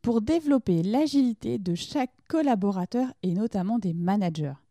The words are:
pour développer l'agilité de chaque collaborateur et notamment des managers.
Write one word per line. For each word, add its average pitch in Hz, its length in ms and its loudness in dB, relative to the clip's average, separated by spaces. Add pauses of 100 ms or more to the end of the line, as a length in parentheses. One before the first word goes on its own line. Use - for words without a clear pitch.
pour 226 200 2
développer 269 600 2
l'agilité 247 760 0
de 175 160 -2
chaque - 360 -4 (160)
collaborateur 240 840 0 (100)
et 180 100 0
notamment 208 460 -2
des 185 140 -2
managers. 170 600 -2 (160)